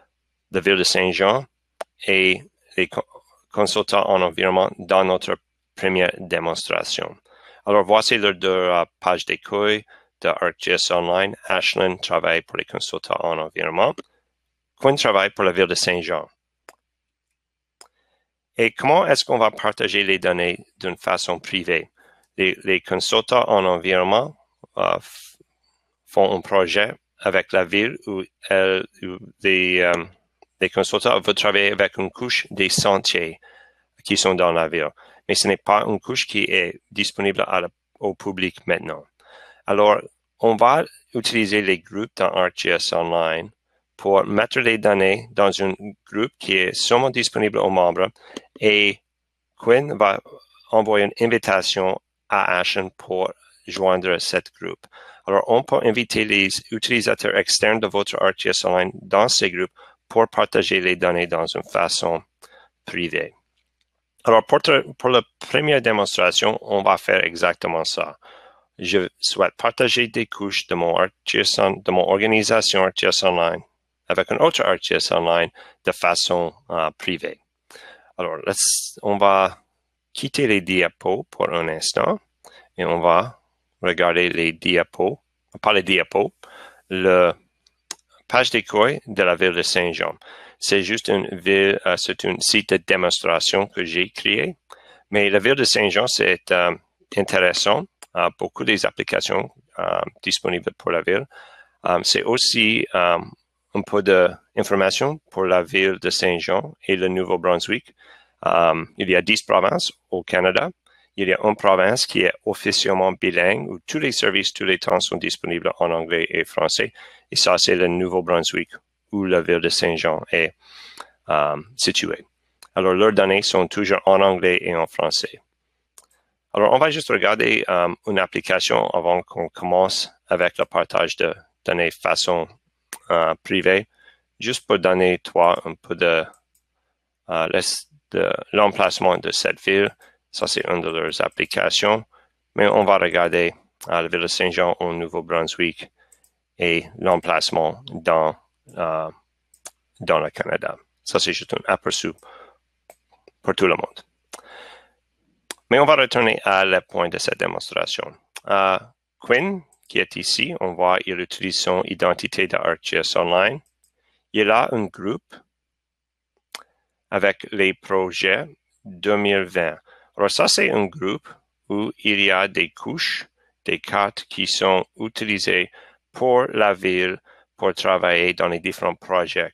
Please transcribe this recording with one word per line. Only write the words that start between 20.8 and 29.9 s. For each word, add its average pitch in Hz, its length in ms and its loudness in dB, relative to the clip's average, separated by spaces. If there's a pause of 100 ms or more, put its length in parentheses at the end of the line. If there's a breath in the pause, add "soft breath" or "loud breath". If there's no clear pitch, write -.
façon 90 440 -4
privée ? 87 500 -4 (480 soft breath)
Les, 95 240 0
les 92 180 0
consultants 113 680 0
en 101 160 4
environnement, 92 720 0 (420)
euh, 50 200 0
f-, - 380 -20 (680)
font 101 280 0
un 90 60 -4
projet 101 540 0 (240)
avec 92 340 -2
la 92 140 2
ville 101 400 -2
où 95 160 -8 (260)
elle, 95 380 2 (160)
où 92 160 -12 (240)
les, 92 380 2
euh, 87 240 2 (580)